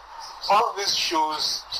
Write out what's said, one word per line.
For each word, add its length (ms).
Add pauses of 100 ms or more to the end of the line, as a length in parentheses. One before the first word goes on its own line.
(500)
All 260
this 200
shows 680 (160)